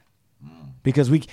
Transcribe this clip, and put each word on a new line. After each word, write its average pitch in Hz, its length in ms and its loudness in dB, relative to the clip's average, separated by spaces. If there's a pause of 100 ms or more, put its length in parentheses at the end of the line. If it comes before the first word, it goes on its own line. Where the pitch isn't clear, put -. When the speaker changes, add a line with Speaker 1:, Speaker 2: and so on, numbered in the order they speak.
(440)
Speaker 1:
Mm. - 280 -20 (100)
Speaker 2:
because 135 280 0
we, 156 120 2 (100)